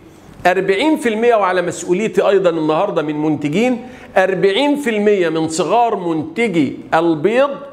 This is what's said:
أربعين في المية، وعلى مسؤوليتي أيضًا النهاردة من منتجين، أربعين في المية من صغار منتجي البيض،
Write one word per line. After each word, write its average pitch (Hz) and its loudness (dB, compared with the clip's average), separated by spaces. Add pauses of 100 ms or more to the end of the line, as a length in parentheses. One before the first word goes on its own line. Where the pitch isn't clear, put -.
(460)
أربعين 190 2
في 294 -2
المية، 226 2
وعلى 185 2
مسؤوليتي 180 0
أيضًا 185 4
النهاردة 165 0
من 151 -4
منتجين، 160 -2 (300)
أربعين 196 2
في 285 -2
المية 208 2
من 160 -2
صغار 208 0
منتجي 165 -2 (180)
البيض، 170 0 (220)